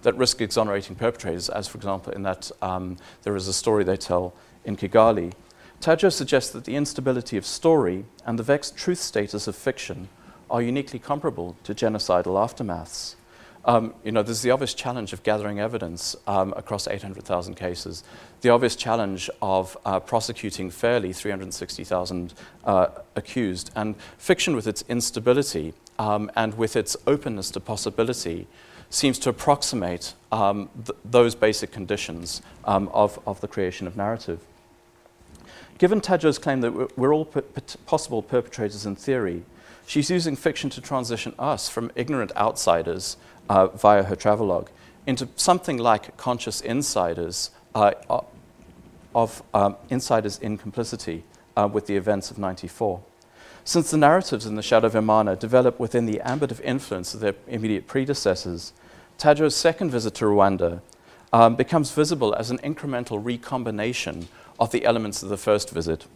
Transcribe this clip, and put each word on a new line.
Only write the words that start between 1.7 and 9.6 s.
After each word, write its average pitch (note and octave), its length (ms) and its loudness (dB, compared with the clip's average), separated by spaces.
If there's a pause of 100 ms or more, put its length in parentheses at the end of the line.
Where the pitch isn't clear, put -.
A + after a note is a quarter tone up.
example, G2 340 -6
in G2 120 -8
that, F#2 260 -6 (100)
um, F#2 360 -4 (260)
there G2+ 140 -2
is F#2+ 120 -4
a F#2+ 40 -4
story G#2 320 2
they F#2 120 2
tell F2+ 380 -2 (300)
in G2+ 120 -6
Kigali. G#2 560 4 (480)
Tadjo E3 320 4
suggests - 380 0
that B2 140 -12
the A#2 100 -6
instability C3 640 -2
of F#2+ 100 -4
story A2 580 2 (220)
and A#2 120 -2
the A2+ 40 -4
vexed C#3+ 340 0
truth F3+ 220 -2
status - 480 -4
of G2+ 80 -6
fiction - 540 -8 (420)